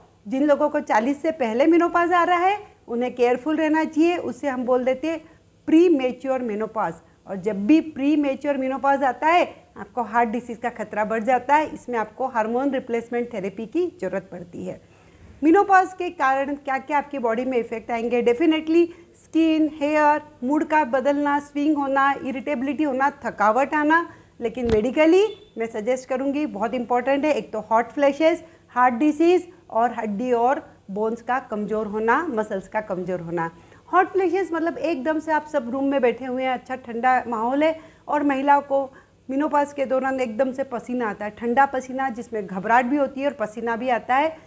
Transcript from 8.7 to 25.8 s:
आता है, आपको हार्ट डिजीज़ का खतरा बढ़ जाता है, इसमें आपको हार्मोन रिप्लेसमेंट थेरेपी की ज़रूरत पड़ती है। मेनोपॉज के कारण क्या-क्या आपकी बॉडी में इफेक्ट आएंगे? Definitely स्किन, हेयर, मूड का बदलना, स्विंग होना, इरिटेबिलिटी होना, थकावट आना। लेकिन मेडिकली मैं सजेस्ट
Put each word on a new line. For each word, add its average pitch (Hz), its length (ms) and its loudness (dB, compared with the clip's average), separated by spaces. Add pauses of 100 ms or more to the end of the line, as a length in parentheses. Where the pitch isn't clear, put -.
आता 254 240 0
है, 339 160 4 (340)
आपको 208 260 -8
हार्ट 226 260 0
डिजीज़ 233 280 -6
का 233 120 -6
खतरा 214 360 -6
बढ़ 220 180 -2
जाता 254 320 2
है, 302 180 0
इसमें 247 260 -8
आपको 214 280 -6
हार्मोन 233 440 -2
रिप्लेसमेंट 240 640 -4
थेरेपी 196 320 -8
की 339 200 -2 (160)
ज़रूरत 185 300 -6
पड़ती 175 340 -14
है। - 160 -12 (600)
मेनोपॉज 381 500 4
के 359 160 -8
कारण 277 460 -2
क्या-क्या 277 420 -4
आपकी 285 220 -4
बॉडी 233 260 -2
में 262 120 -2
इफेक्ट 226 340 -6
आएंगे? 233 320 -2
Definitely 320 600 2 (380)
स्किन, 311 500 2
हेयर, 302 480 2 (220)
मूड 294 200 0
का 311 200 2
बदलना, 285 560 0
स्विंग 285 380 -2
होना, 277 340 2 (140)
इरिटेबिलिटी 269 580 -4
होना, 269 260 0 (160)
थकावट 220 480 2
आना। 302 320 2 (360)
लेकिन 233 320 -4
मेडिकली 311 500 4 (340)
मैं 226 80 -4
सजेस्ट 240 440 -4